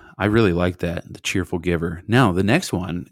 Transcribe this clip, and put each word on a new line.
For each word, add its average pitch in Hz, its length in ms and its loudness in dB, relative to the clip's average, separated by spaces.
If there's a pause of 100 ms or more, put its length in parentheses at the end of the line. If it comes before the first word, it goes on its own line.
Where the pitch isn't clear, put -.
(200)
I 95 60 0
really 107 280 4
like 87 240 0
that, 85 340 -6
the - 100 -16
cheerful 92 360 -4
giver. 85 500 -4
Now, 113 240 4
the 92 120 0
next 127 280 0
one, 87 400 -6